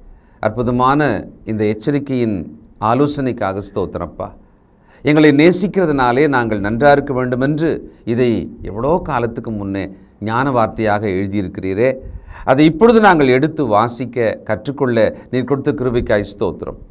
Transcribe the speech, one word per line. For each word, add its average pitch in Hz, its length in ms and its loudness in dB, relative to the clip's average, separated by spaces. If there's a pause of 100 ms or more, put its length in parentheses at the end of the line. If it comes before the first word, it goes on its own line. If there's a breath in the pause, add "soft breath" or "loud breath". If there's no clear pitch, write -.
(400 soft breath)
அற்புதமான 123 840 0 (180)
இந்த 107 200 -2
எச்சரிக்கையின் 113 800 -2 (360)
ஆலோசனைக்காக 117 840 -2 (120)
ஸ்தோத்திரப்பா. 90 580 -8 (720 soft breath)
எங்களை 151 280 6
நேசிக்கிறதுனாலே 151 1000 2
நாங்கள் 117 320 0
நன்றா 117 320 2
இருக்க 143 200 0
வேண்டுமென்று 127 840 -2 (100)
இதை 117 460 0 (120)
எவ்வளோ 120 420 -2
காலத்துக்கு 117 460 -4
முன்னே 98 400 -6 (300 loud breath)
ஞான 120 300 -2
வார்த்தையாக 110 560 0
எழுதியிருக்கிறீரே, 95 920 -2 (480 loud breath)
அதை 135 200 4
இப்பொழுது 220 360 6
நாங்கள் 165 280 6
எடுத்து 135 380 2
வாசிக்க 113 760 0
கற்றுக்கொள்ள 113 720 0 (140 loud breath)
நீர் 127 140 -2
கொடுத்த 139 280 0
கிருபைக்காய் 110 520 0 (140)
ஸ்தோத்திரம். - 380 -6 (140)